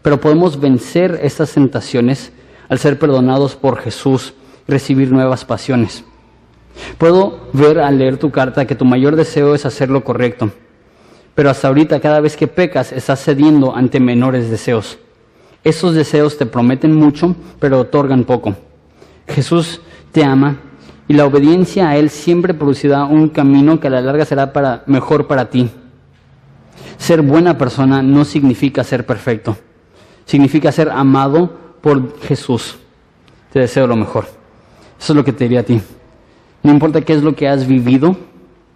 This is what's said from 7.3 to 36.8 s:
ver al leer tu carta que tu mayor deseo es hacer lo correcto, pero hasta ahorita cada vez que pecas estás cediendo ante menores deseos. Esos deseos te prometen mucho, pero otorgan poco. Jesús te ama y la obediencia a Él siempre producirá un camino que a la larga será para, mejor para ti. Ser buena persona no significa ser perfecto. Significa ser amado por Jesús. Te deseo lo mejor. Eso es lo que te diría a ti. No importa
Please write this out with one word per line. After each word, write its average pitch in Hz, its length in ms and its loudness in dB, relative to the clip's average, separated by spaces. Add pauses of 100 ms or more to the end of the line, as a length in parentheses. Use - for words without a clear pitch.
ver 147 260 4
al 143 180 0
leer 131 200 0
tu 151 120 -2
carta 131 380 -2
que 139 80 -4
tu 131 100 -2
mayor 127 300 2
deseo 147 400 0
es 143 100 -4
hacer 131 240 -4
lo 135 140 -2
correcto, 117 480 -4 (800)
pero 143 160 2
hasta 135 180 -2
ahorita 147 320 2
cada 151 220 0
vez 151 160 -2
que 156 100 -2
pecas 151 460 -4
estás 131 280 -4
cediendo 143 540 2
ante 127 240 0
menores 123 500 0
deseos. 113 480 -4 (680)
Esos 160 280 0
deseos 151 440 0
te 139 80 -2
prometen 131 480 0
mucho, 156 420 2 (240)
pero 135 200 2
otorgan 131 440 0
poco. 113 320 -2 (720)
Jesús 165 540 -2 (320)
te 156 100 4
ama 139 340 2 (520)
y 147 40 2
la 147 120 4
obediencia 160 640 2
a 147 80 2
Él 151 120 2
siempre 170 440 -2
producirá 143 520 0
un 156 240 4
camino 143 500 4
que 147 80 -4
a - 20 0
la 131 120 0
larga 143 220 0
será 139 300 -2
para, 135 320 -2
mejor 139 420 0
para 131 220 -2
ti. 123 200 0 (1300)
Ser 165 240 0
buena 156 360 2
persona 135 440 0
no 139 220 2
significa 139 640 -2
ser - 200 -4
perfecto. 110 520 -6 (680)
Significa 143 460 2
ser 156 180 0
amado 139 680 0 (240)
por 135 400 -2
Jesús. - 560 -6 (720)
Te 139 80 -2
deseo 127 280 0
lo 120 100 0
mejor. 107 280 -4 (720)
Eso - 140 -6
es 151 60 2
lo 143 80 2
que 139 80 -2
te - 120 -4
diría 120 140 0
a 117 40 -2
ti. 117 180 0 (840)
No - 80 4
importa 147 300 2